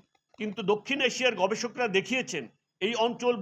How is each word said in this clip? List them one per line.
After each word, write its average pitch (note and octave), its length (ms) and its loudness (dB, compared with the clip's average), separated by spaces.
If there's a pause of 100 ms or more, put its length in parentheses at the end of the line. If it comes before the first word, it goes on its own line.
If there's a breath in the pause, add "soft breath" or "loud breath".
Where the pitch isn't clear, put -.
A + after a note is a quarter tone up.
(400)
কিন্তু G#3+ 240 -6
দক্ষিণ G#3 380 0
এশিয়ার A#3+ 400 2
গবেষকরা A3 460 0
দেখিয়েছেন F#3+ 560 0 (380)
এই G#3+ 120 0 (120)
অঞ্চল A#3+ 360 2